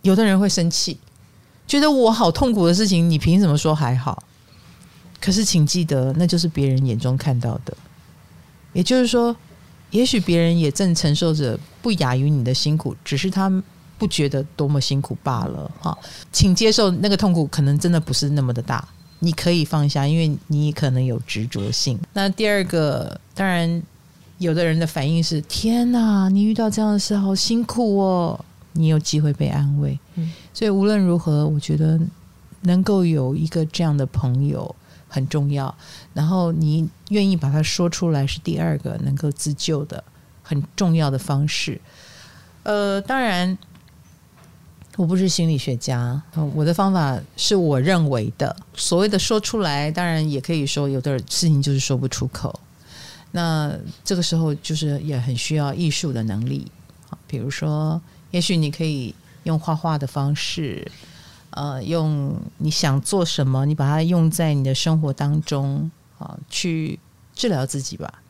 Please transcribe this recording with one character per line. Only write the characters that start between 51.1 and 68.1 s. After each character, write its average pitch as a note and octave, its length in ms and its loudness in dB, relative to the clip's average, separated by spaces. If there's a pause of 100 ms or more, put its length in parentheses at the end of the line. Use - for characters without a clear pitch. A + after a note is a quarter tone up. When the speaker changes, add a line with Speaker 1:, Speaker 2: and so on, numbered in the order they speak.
Speaker 1:
事 - 260 -2
情 C#3+ 160 4
就 C#3+ 100 0
是 C3+ 80 0
说 C3 160 -2
不 B2+ 100 -2
出 B2 220 -4
口， - 320 -8 (720)
那 D#3+ 440 -2 (300)
这 G3+ 100 -2
个 F3+ 80 0
时 E3 140 0
候 D#3 200 0
就 - 180 -8
是 D3+ 260 -2
也 D3 180 -4
很 A#2+ 160 -2
需 D#3 200 -4
要 C#3+ 180 0
艺 E3 180 -2
术 C#3+ 220 -4
的 A#2 120 -2
能 G#2+ 220 -2
力。 C3+ 240 -6 (560)
比 C3 120 -8
如 A#2+ 120 -6
说， D#3 500 -2 (300)
也 F3 100 -2
许 E3+ 160 0
你 D#3 140 0
可 D#3+ 140 -6
以 C#3 300 -4 (300)
用 D#3+ 140 0
画 D#3+ 160 -2
画 D#3+ 220 -2
的 C#3 100 -4
方 C#3+ 280 -2
式， - 560 -6 (600)
呃， C#3+ 320 -8
用 D3+ 520 -2 (240)
你 D#3 120 -2
想 C#3+ 300 0
做 F#3 240 0
什 D3 220 -2
么， C3 180 0
你 D3 100 0
把 C#3+ 140 0
它 D#3 140 2
用 E3 280 4
在 D#3+ 220 0
你 C#3 120 0
的 C3+ 100 0
生 D#3+ 260 2
活 C#3+ 120 -2
当 D3 300 0
中， C#3+ 480 -2 (280)
啊， - 180 -14 (140)
去 D#3+ 480 -4 (360)
治 B3 140 -2
疗 C#3 160 0
自 C3+ 160 -6
己 - 160 -10
吧。 - 340 -14